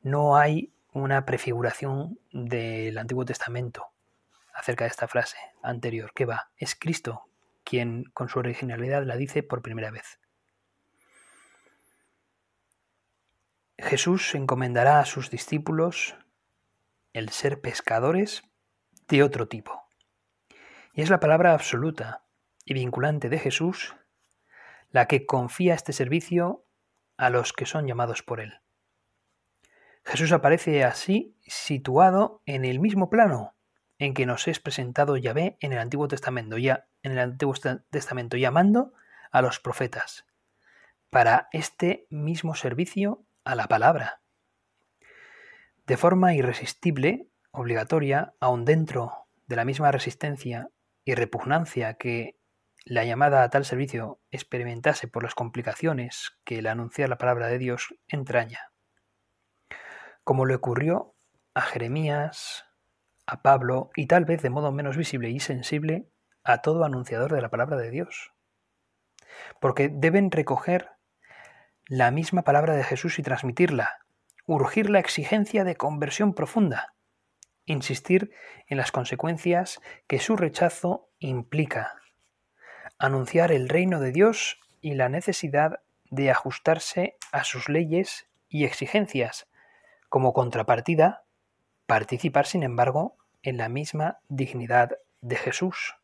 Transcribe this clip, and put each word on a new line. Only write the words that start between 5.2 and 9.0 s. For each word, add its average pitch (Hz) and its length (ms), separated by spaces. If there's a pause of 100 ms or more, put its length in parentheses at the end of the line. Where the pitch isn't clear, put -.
anterior. 117 500
¿Qué 135 120
va? 113 320
Es - 180
Cristo - 540 (340)
quien 120 400 (100)
con 127 140
su 131 120
originalidad 123 640